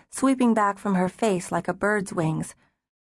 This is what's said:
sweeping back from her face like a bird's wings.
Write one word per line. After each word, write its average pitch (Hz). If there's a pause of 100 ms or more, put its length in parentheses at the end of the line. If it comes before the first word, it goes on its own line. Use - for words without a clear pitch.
sweeping 254
back 202
from 202
her 185
face 190
like 175
a 180
bird's 202
wings. 160 (600)